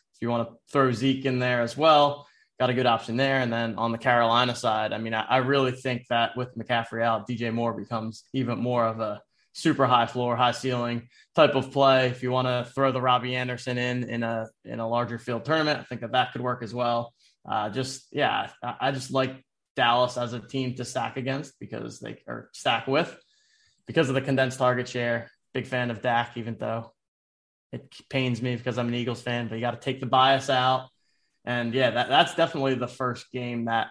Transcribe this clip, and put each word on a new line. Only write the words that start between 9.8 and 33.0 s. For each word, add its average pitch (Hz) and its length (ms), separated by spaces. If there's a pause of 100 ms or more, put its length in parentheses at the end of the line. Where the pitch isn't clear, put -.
high 120 220
floor, 123 280
high 123 180
ceiling 120 560 (260)
type 147 200
of - 160
play. 135 360
If 123 160
you 127 80
wanna 127 420
throw 135 180
the 127 100
Robbie 127 340
Anderson 123 420
in, 123 320
in 117 140
a, 113 260 (160)
in 117 140
a 113 80
larger 117 320
field 117 260
tournament, 151 340
I - 40
think - 180
that 113 120
that 127 180
could 123 100
work 123 220
as 107 100
well. 120 400 (340)
Uh, 107 220
just, 127 420
yeah, 110 380 (140)
I, 120 160
I 135 120
just 127 200
like 131 320 (320)
Dallas 123 420
as 120 160
a 120 60
team 127 360
to 123 100
stack 117 320
against 135 420
because 117 400
they, 113 280
or 113 260
stack 117 340
with, 147 280 (720)
because 143 220
of 131 60
the 135 60
condensed 131 380
target 123 280
share. 120 420 (240)
Big 127 140
fan 123 240
of 107 100
Dak, 120 360
even 113 200
though 113 360 (800)
it - 200 (160)
pains 127 320
me 123 140
because 113 220
I'm 120 100
an 120 60
Eagles 120 280
fan, 120 280
but 113 60
you 113 60
gotta 120 160
take 131 220
the 127 60
bias 131 440
out. 131 380 (560)
And 120 300
yeah, 131 160
that, 120 180
that's 147 280
definitely 135 400
the 127 120
first 123 460